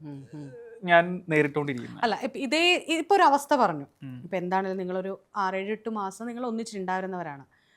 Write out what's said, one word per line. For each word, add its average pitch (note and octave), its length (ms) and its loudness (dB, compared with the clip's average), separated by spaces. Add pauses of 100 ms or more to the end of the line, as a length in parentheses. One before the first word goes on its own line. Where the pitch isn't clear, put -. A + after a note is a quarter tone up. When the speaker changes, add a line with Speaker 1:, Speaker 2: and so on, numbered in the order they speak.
Speaker 1:
ഉം, C#3 320 -14
ഉം. C#3+ 180 -14 (320)
Speaker 2:
ഞാൻ F3 460 4
നേരിട്ടുകൊണ്ടിരിക്കുന്നത്. C#3+ 760 0
Speaker 1:
അല്ല, G#3+ 200 2
ഇപ്പ - 140 -4
ഇതേ, D#4 500 2
ഇപ്പൊ E4 280 2
ഒരു F#4 80 8
അവസ്ഥ C#4 320 4
പറഞ്ഞു. E3+ 300 2 (180)
Speaker 2:
ഉം. B2+ 200 -12
Speaker 1:
ഇപ്പൊ F#3+ 140 -4
എന്താണെങ്കിലും F#3+ 400 -2
നിങ്ങളൊരു F#3 420 -6 (160)
ആറേഴ് F#3+ 360 -2
എട്ട് A3 180 -8
മാസം G#3 380 -6
നിങ്ങൾ A#3+ 180 -8
ഒന്നിച്ചിട്ടുണ്ടായിരുന്നവരാണ്. F#3 1000 -6 (320)